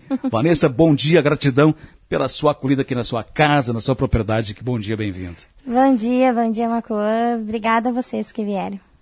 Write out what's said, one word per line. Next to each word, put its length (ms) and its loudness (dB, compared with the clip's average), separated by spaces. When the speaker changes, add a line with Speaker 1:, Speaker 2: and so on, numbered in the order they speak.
Speaker 1:
<laughs> 160 -4
Speaker 2:
Vanessa, 380 2
bom 260 4
dia, 260 4
gratidão 540 2
pela 200 -2
sua 240 0
acolhida 300 0
aqui 120 -6
na 100 -2
sua 200 -4
casa, 480 2
na 80 -4
sua 160 0
propriedade. 580 0
Que 80 -20
bom 160 -2
dia, 180 -6
bem-vinda. 400 -6
Speaker 1:
Bom 300 2
dia, 360 0
bom 200 0
dia, 160 -4
Macuã. 720 -2
Obrigada 480 -2
a 40 0
vocês 380 -6
que 140 -6
vieram. 340 -6